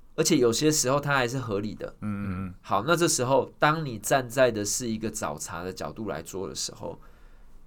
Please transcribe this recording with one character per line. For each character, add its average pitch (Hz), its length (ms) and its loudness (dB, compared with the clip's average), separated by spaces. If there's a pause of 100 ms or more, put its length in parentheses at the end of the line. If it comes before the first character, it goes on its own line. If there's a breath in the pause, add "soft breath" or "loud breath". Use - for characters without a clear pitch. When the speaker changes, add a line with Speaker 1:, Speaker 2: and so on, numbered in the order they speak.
(160)
Speaker 1:
而 160 80 2
且 165 140 4
有 117 160 6
些 151 180 2
时 131 200 2
候 143 80 4
它 143 160 0
还 123 120 2
是 131 120 -4
合 110 200 -2
理 104 140 -4
的。 - 140 -10 (140)
Speaker 2:
嗯， 101 240 -4
嗯， - 0 - (200)
嗯。 90 160 -8
Speaker 1:
好， 110 240 0
那 170 100 4
这 170 120 4
时 127 180 2
候 127 320 2
当 160 260 2
你 120 140 -6
站 127 320 0
在 127 220 4
的 104 120 -2
是 117 240 -4
一 110 120 -2
个 110 100 -4
找 78 300 -6
茬 87 240 -8
的 92 100 -6
角 80 180 -8
度 107 160 -8
来 78 140 -4
做 92 260 -8
的 67 60 -10
时 - 220 -6
候， - 240 -10 (680 soft breath)